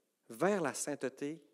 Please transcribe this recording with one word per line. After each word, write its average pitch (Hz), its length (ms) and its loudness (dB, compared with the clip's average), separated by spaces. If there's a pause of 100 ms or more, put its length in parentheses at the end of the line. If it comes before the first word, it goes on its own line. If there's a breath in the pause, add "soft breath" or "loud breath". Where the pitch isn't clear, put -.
(300)
vers 175 320 4
la 135 120 0
sainteté 143 680 -4 (120)